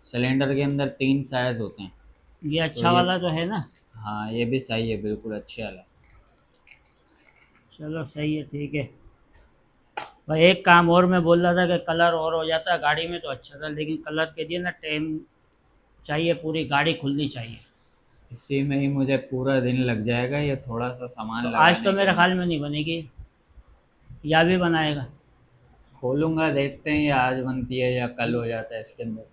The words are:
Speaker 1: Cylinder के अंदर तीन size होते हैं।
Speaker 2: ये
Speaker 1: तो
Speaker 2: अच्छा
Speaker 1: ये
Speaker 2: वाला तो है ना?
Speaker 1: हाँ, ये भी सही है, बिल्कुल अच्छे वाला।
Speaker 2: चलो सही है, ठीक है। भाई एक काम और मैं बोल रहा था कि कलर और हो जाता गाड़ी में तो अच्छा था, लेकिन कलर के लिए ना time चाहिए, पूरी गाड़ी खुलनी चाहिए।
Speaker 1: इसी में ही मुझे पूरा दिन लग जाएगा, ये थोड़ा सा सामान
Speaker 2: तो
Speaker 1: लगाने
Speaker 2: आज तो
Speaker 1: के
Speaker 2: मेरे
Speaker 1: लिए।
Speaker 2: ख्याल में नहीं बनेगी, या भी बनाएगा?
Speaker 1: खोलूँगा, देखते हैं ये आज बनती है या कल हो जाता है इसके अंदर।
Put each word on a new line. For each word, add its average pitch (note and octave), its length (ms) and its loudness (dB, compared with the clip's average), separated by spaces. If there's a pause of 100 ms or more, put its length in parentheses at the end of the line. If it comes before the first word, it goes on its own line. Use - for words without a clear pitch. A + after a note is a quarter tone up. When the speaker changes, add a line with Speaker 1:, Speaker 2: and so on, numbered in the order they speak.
Speaker 1:
Cylinder C3 500 0
के C#3 80 0
अंदर C#3+ 260 0
तीन C3+ 340 0
size B2 380 -2
होते G2+ 220 -10
हैं। F#2+ 80 -14 (500)
Speaker 2:
ये D#3 180 -4
Speaker 1:
तो E3 60 0
Speaker 2:
अच्छा C3+ 240 -2
Speaker 1:
ये F3 60 4
Speaker 2:
वाला F3+ 220 2
तो F3+ 120 -2
है D#3+ 160 -2
ना? F#3+ 200 -4 (300)
Speaker 1:
हाँ, G#2+ 360 -6
ये A#2 140 -2
भी B2+ 140 0
सही A2+ 320 -4
है, G#2+ 100 -4
बिल्कुल G#2+ 340 -6
अच्छे G#2 280 -12
वाला। F#2+ 200 -12 (1900)
Speaker 2:
चलो D#3 340 -8
सही D#3 300 -4
है, D3+ 80 -6
ठीक C#3+ 300 -8
है। C#3 160 -4 (1400)
भाई D#3 120 2
एक F3+ 240 6
काम F3 240 8
और F3 160 6
मैं F3+ 180 4
बोल E3+ 180 6
रहा F3 140 4
था F3+ 120 4
कि F3 180 0
कलर E3+ 280 2
और D#3+ 200 -2
हो D#3+ 120 -2
जाता D#3+ 320 0
गाड़ी D3+ 300 0
में F3 140 -6
तो D3+ 80 -10
अच्छा C#3 300 -12
था, D3+ 80 -8
लेकिन D3+ 300 -6
कलर D#3 280 -4
के D#3 220 -10
लिए F3 120 -6
ना F3+ 120 -6
time D#3 480 -6 (880)
चाहिए, E3 280 0
पूरी D#3+ 320 -4
गाड़ी D3 280 2
खुलनी C#3+ 340 -2
चाहिए। A2+ 320 -12 (720)
Speaker 1:
इसी C#3 320 -4
में C#3 140 0
ही C#3 100 2
मुझे C3+ 340 0
पूरा C3 380 0
दिन B2+ 200 0
लग A#2+ 260 0
जाएगा, B2 340 0
ये C#3+ 180 0
थोड़ा A#2+ 320 -6
सा B2 160 -10
सामान A2+ 380 -8
Speaker 2:
तो A#2+ 60 -2
Speaker 1:
लगाने D#3 220 6
Speaker 2:
आज E3+ 60 2
तो A3+ 60 -6
Speaker 1:
के G3 80 2
Speaker 2:
मेरे G3 140 2
Speaker 1:
लिए। F#3 100 4
Speaker 2:
ख्याल F3+ 180 4
में F3+ 120 -2
नहीं E3+ 140 0
बनेगी, D3+ 500 -4 (1160)
या D#3+ 180 6
भी F3+ 140 4
बनाएगा? D#3 480 0 (880)
Speaker 1:
खोलूँगा, D#3 560 0
देखते C#3 400 -2
हैं D3+ 80 2
ये D3 120 2
आज C3 280 2
बनती B2+ 400 -4
है B2 140 2
या B2 160 -2
कल A#2+ 260 -2
हो A#2 120 -2
जाता A2+ 280 -6
है A2 60 -8
इसके - 220 -16
अंदर। A2 280 -10